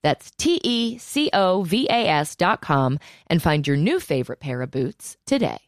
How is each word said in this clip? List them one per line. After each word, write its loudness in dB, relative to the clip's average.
That's -2
T 2
E -2
C -4
O 2
V 0
A 2
S 0
dot 0
com 2
and 2
find 2
your 2
new 2
favorite -4
pair -6
of -8
boots -6
today. 0